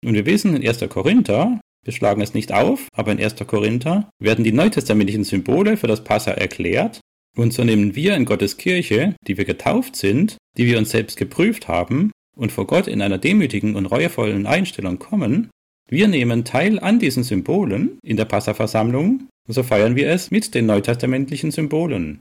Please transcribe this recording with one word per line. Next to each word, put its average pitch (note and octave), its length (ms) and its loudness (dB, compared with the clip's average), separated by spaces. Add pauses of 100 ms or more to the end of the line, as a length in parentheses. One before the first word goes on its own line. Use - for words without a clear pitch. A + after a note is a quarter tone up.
Und A#2 100 0
wir G#2 120 2
wissen F#3 280 2
in C#3 80 -2
erster A#2 240 0
Korinther, E3+ 720 2 (240)
wir - 80 -8
schlagen G#2+ 280 0
es G#2 140 -4
nicht G#2+ 180 -4
auf, D3+ 400 2
aber G#2+ 180 -4
in G2+ 80 0
erster - 260 -4
Korinther B2+ 640 0 (120)
werden A2+ 240 2
die A2+ 80 2
neutestamentlichen G#2+ 720 2
Symbole D#3+ 520 2
für D#3+ 120 -2
das G#2+ 160 0
Passa G#2+ 280 0
erklärt. F#2+ 680 -2 (360)
Und A#2 160 2
so B2 120 -2
nehmen G#2 320 2
wir F3+ 180 0
in C#3+ 120 0
Gottes G2+ 320 -2
Kirche, F3 580 0 (100)
die F#2+ 120 -4
wir G2+ 60 0
getauft E3 520 -2
sind, C3 400 0 (200)
die A#2+ 100 2
wir A#2+ 120 4
uns A2 120 0
selbst A2 260 -2
geprüft G3+ 500 -2
haben A#2+ 460 0 (240)
und A#2 160 -4
vor G2+ 140 -4
Gott F3+ 200 2
in G#2+ 160 -4
einer G2 160 -2
demütigen A2 560 0
und G2 120 -4
reuevollen A2 600 -2
Einstellung G#2+ 520 -2
kommen, F3 520 -2 (380)
wir F#3+ 200 2
nehmen A#2+ 360 0
teil F#3 340 0
an G#3+ 200 2
diesen C3 240 0
Symbolen C#3 800 -2
in A2 140 -4
der A2 80 2
Passa-Versammlung, A2+ 1040 0 (200)
und A2+ 60 -6
so C3 80 0
feiern A#2+ 340 2
wir C#3 140 0
es F3 200 -2
mit G#3+ 240 -2
den A#2+ 120 2
neutestamentlichen B2+ 840 0
Symbolen. D3 720 -4